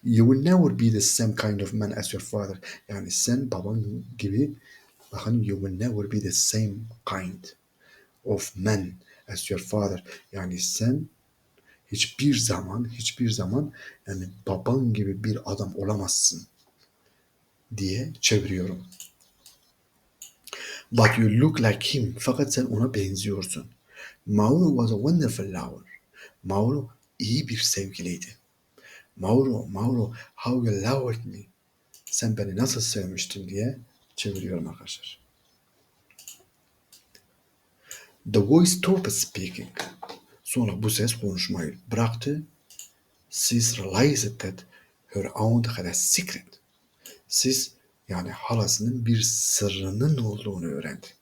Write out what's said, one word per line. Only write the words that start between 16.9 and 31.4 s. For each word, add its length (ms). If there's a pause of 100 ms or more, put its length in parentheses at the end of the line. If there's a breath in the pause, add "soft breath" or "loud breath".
diye 440
çeviriyorum. 640 (2000 loud breath)
"But 260
you 120
look 300
like 380
him." 200
Fakat 360
sen 100
ona 300
benziyorsun. 720 (600 loud breath)
"Mauro 420
was 240
a 20
wonderful 500
lover." 480 (500 loud breath)
Mauro 480 (280)
iyi 300
bir 100
sevgiliydi. 800 (800 loud breath)
"Mauro, 500
Mauro, 480 (220 loud breath)
how 340
you 120
loved 420
me." 140 (680)